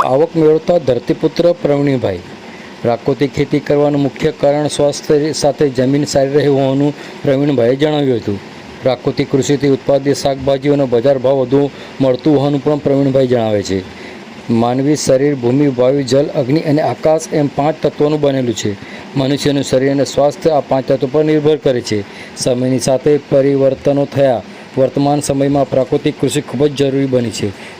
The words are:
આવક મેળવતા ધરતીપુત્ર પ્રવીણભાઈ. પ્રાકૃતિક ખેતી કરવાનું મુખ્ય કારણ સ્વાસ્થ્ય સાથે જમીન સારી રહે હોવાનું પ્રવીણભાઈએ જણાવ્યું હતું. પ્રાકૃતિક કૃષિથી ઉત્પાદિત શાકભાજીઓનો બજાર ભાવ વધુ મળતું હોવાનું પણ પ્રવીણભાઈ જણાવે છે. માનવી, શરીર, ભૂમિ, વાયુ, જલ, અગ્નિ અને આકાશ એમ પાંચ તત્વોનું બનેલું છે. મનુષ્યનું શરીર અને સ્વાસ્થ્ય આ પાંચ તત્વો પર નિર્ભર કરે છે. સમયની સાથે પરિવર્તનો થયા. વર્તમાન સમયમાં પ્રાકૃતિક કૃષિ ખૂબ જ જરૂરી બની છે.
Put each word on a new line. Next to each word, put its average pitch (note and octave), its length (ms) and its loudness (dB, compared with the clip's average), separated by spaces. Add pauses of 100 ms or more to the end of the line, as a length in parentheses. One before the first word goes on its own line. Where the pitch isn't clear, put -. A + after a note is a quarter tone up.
આવક C#3 320 0
મેળવતા D#3 420 4
ધરતીપુત્ર D#3 760 0
પ્રવીણભાઈ. C#3 640 0 (640)
પ્રાકૃતિક B2 520 -2
ખેતી D3 260 -2
કરવાનું D3 420 0
મુખ્ય C#3+ 300 -2
કારણ D3 360 0
સ્વાસ્થ્ય D3 680 0
સાથે C#3+ 360 0
જમીન C3 340 0
સારી C#3 260 0
રહે C#3+ 180 2
હોવાનું C#3 460 2 (300)
પ્રવીણભાઈએ C3+ 520 2
જણાવ્યું D3 420 0
હતું. G2+ 220 -4 (440)
પ્રાકૃતિક C3 480 -2
કૃષિથી C#3 380 2
ઉત્પાદિત C3+ 460 2
શાકભાજીઓનો C#3 680 0
બજાર B2 320 2
ભાવ C3 180 2
વધુ C3+ 340 2 (320)
મળતું C3+ 360 2
હોવાનું C#3+ 260 0
પણ D3 140 0
પ્રવીણભાઈ C3+ 500 2
જણાવે A2 360 0
છે. F#2+ 200 -4 (680)
માનવી, B2 460 2
શરીર, C#3+ 400 2
ભૂમિ, C3 320 2
વાયુ, C3 340 2
જલ, C3+ 260 2
અગ્નિ C#3+ 320 0
અને D#3 220 0
આકાશ D#3 520 0
એમ D3 140 0
પાંચ D3 360 -2
તત્વોનું D3+ 380 0
બનેલું C3 320 0
છે. G2+ 240 -6 (380)
મનુષ્યનું C#3 480 0
શરીર C3+ 280 0
અને C#3 140 0
સ્વાસ્થ્ય C#3+ 440 0
આ D3+ 100 2
પાંચ C3+ 320 -2
તત્વો C3+ 200 0
પર D3+ 120 2
નિર્ભર D#3 340 2
કરે B2 240 0
છે. G#2 240 -4 (320)
સમયની B2+ 420 0
સાથે C#3+ 380 2
પરિવર્તનો C#3 880 2
થયા. C3 360 0 (360)
વર્તમાન C#3+ 420 2
સમયમાં C#3 500 0
પ્રાકૃતિક C#3+ 520 0
કૃષિ C#3+ 200 0
ખૂબ C3 240 -2
જ C#3+ 100 0
જરૂરી C#3 300 0
બની B2 260 0
છે. G2 220 -6 (260)